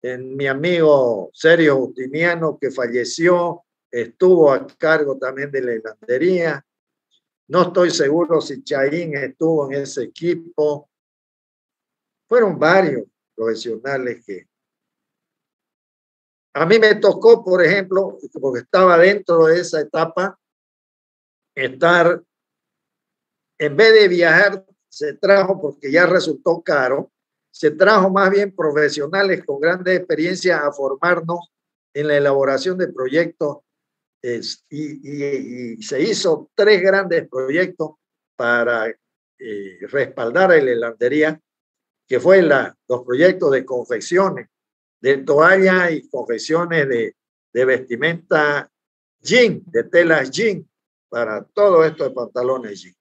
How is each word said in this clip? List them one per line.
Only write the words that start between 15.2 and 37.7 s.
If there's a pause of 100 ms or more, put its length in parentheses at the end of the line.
a
mí
me
tocó,
por
ejemplo, (220)
porque
estaba
dentro
de
esa
etapa, (1160)
estar, (1400)
en
vez
de
viajar, (240)
se
trajo,
porque
ya
resultó
caro, (400)
se
trajo
más
bien
profesionales
con
grandes
experiencias
a
formarnos (420)
en
la
elaboración
de
proyectos, (600)
es,
y,
y,
y
se
hizo
tres
grandes
proyectos (440)